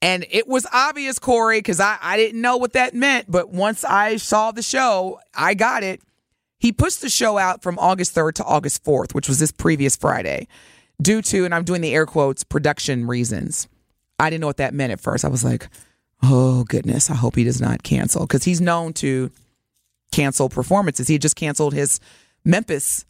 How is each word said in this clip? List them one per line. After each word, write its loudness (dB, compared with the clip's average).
and -2
it 0
was 0
obvious, -2
Corey, 2
'cause -2
I, 2
I -2
didn't 0
know 2
what -2
that 0
meant, 0
but 0
once -2
I 2
saw 0
the -8
show, 0
I 2
got 0
it. -6
He 2
pushed 0
the -6
show 0
out 0
from -4
August 0
third 0
to -4
August -2
fourth, 0
which -2
was 2
this 2
previous 0
Friday, -2
due 4
to, 0
and -2
I'm 0
doing -2
the -2
air 4
quotes, 0
production -2
reasons. -4
I 2
didn't -4
know -2
what -4
that -2
meant -2
at -4
first. -2
I 0
was 0
like, -2
"Oh, 4
goodness, 0
I -2
hope 0
he 4
does 0
not -2
cancel," 0
'cause 2
he's 2
known 0
to -2
cancel 0
performances. -2
He 2
had 2
just 0
canceled -2
his -2
Memphis 0